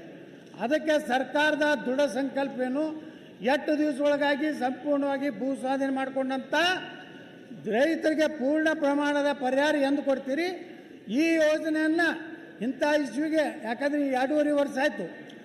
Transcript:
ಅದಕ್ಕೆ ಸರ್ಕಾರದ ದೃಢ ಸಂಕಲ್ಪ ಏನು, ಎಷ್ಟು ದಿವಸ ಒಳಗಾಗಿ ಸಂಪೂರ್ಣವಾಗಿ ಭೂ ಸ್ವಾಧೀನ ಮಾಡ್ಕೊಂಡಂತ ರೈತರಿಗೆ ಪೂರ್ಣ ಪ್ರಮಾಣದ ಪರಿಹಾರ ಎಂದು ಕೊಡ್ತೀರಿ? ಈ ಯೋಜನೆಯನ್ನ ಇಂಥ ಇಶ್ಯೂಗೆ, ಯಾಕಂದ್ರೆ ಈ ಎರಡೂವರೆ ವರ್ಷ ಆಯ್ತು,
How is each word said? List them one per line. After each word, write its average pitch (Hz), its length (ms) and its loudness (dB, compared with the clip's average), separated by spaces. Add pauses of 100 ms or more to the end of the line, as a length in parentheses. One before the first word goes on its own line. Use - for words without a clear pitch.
(600)
ಅದಕ್ಕೆ 302 480 2
ಸರ್ಕಾರದ 294 760 2
ದೃಢ 262 160 2
ಸಂಕಲ್ಪ 262 600 0
ಏನು, 294 420 -2 (380)
ಎಷ್ಟು 254 360 2
ದಿವಸ 285 240 0
ಒಳಗಾಗಿ 285 580 2
ಸಂಪೂರ್ಣವಾಗಿ 277 680 0
ಭೂ 262 260 -2
ಸ್ವಾಧೀನ 269 400 -2
ಮಾಡ್ಕೊಂಡಂತ 262 580 -2 (1120)
ರೈತರಿಗೆ 302 600 2
ಪೂರ್ಣ 302 460 0
ಪ್ರಮಾಣದ 285 600 2
ಪರಿಹಾರ 277 420 2
ಎಂದು 285 260 2
ಕೊಡ್ತೀರಿ? 277 460 0 (640)
ಈ 311 240 4
ಯೋಜನೆಯನ್ನ 311 680 2 (600)
ಇಂಥ 247 220 -4 (180)
ಇಶ್ಯೂಗೆ, 294 600 0
ಯಾಕಂದ್ರೆ 277 440 -2
ಈ - 20 -2
ಎರಡೂವರೆ 285 420 2
ವರ್ಷ 277 300 0
ಆಯ್ತು, 302 220 0 (420)